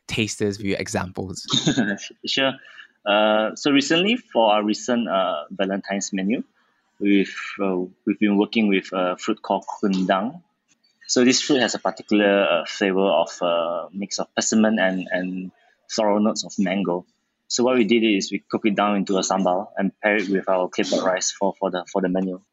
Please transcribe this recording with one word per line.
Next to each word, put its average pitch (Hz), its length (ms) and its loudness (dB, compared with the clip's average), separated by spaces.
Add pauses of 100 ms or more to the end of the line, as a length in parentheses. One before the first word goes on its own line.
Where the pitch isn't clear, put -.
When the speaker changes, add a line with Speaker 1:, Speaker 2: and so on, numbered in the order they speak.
Speaker 1:
tasters, 104 500 -2
a - 40 -16
few 98 140 -2
examples? 95 680 -6 (180)
Speaker 2:
<laughs> - 640 -4
Sure. 135 280 0 (520)
Uh, 107 480 4
so - 160 -2
recently, 165 460 2
for 113 360 2
our 104 120 2
recent, 107 440 0
uh, 90 440 0
Valentine's 98 600 -4
menu, 98 300 -2 (580)
we've, 101 340 2 (280)
uh, 92 240 -2 (200)
we've 101 120 0
been 101 200 4
working 107 300 2
with 95 240 0
a 90 240 0
fruit - 260 -6
called 98 220 -2 (180)
kundang. 98 600 0 (640)
So 127 180 2
this 123 160 4
fruit 143 200 0
has 110 140 0
a 104 40 -6
particular, 101 640 2
uh, 82 240 2
flavor 98 400 0
of, 82 240 2 (100)
uh, 85 520 -2
mix 98 260 -8
of 101 160 -6
persimmon 110 440 2
and, 92 320 0
and 92 400 -6 (380)
floral 104 320 2
notes 104 240 0
of 90 140 -18
mango. 90 480 -2 (420)
So - 160 0
what 127 120 2
we 120 80 4
did 110 200 4
is 101 260 0
we 98 100 -6 (100)
cook 110 160 -4
it 101 100 0
down 104 200 2
into 95 200 0
a 92 40 2
sambal 95 480 0 (100)
and 95 120 0 (100)
pair 107 160 2
it 98 120 -2
with 95 220 -2
our 92 180 0
claypot 92 340 -2
rice 92 300 0
for, 95 260 -4
for 95 120 -2
the, 90 200 -6
for 98 120 0
the 92 80 2
menu. 92 300 -2 (120)